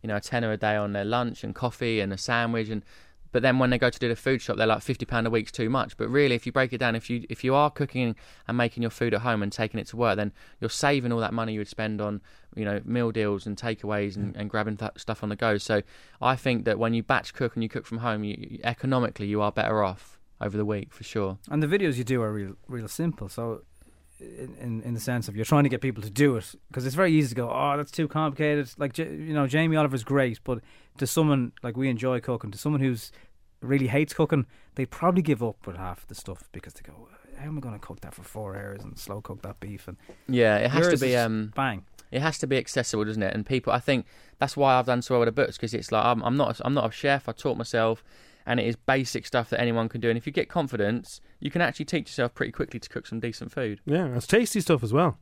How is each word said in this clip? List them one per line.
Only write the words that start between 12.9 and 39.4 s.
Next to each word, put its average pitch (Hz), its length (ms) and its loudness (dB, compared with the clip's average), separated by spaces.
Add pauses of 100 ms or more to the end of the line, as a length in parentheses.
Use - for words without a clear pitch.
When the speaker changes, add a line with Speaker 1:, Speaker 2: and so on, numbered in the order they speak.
Speaker 1:
deals 104 340 -2
and 104 120 -6
takeaways 104 580 -4
and, 104 200 -4
Speaker 2:
Mm. 104 40 -10
Speaker 1:
and 104 100 -6
grabbing 107 280 -2
th-, 107 180 -6
stuff - 260 -6
on 107 60 -4
the 104 80 -4
go. 107 220 2
So 101 240 0 (400)
I 123 160 2
think 120 260 0
that 104 160 2
when 113 140 2
you 117 100 0
batch - 300 0
cook 123 220 -2
and 113 80 0
you 110 40 -2
cook - 180 -6
from 113 120 -8
home, 110 260 -2
you, 104 140 -6 (140)
you, - 120 -12
economically, 120 640 -2
you 104 140 0
are 104 100 2
better 110 320 2
off 95 340 -4 (220)
over 104 160 -4
the 104 100 0
week, 104 280 -4
for - 100 -18
sure. 98 340 -4 (140)
Speaker 3:
And 151 100 2
the 151 60 2
videos 170 300 2
you 123 80 -2
do 123 160 2
are 110 100 0
real, 101 220 -6 (160)
real 113 180 -8
simple. 156 400 -4
So 117 360 -6 (580)
in, 123 400 -14
in, 113 220 -6
in 120 100 -6
the 113 80 -4
sense 123 260 -2
of 101 80 -10
you're 110 80 -2
trying 147 220 6
to 135 40 4
get 120 120 0
people 117 200 -4
to 104 80 -8
do 127 280 4
it, - 180 -10 (160)
'cause 131 140 -6
it's 131 100 -4
very 180 160 4
easy 151 180 6
to 117 60 -6
go, 117 160 -2
"Oh, 139 240 2
that's 147 160 -4
too 160 160 -2
complicated." 147 680 0
Like, 143 160 -2
J-, 160 200 -4
you 156 200 -6
know, 143 120 4
Jamie 156 300 4
Oliver's 135 300 2
great, 131 400 2
but 120 140 -2 (400)
to 135 60 2
someone, 139 460 2 (120)
like, 120 120 -6
we 135 140 0
enjoy 123 320 0
cooking, 113 300 -4
to 98 60 -12
someone 147 220 0
who's 127 320 0 (500)
really 131 260 2
hates 143 260 0
cooking, 151 320 2 (300)
they 135 100 -2
probably 180 360 2
give 139 220 2
up - 240 -6
with 90 80 -10
half 90 320 -10
the - 80 -14
stuff - 380 -12
because - 200 -14
they - 80 -20
go, - 280 -20 (280)
"How 143 100 -10
am 156 100 -6
I 139 40 -6
gonna 113 180 -10
cook - 220 -14
that - 120 -14
for 92 100 -18
four 101 320 -10
hours 101 300 -10
and 104 120 -14
slow 101 220 -10
cook 101 220 -12